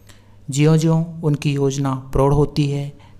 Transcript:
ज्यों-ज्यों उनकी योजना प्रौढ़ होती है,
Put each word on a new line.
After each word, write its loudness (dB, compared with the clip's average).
ज्यों-ज्यों 2
उनकी -2
योजना -2
प्रौढ़ 0
होती 0
है, -8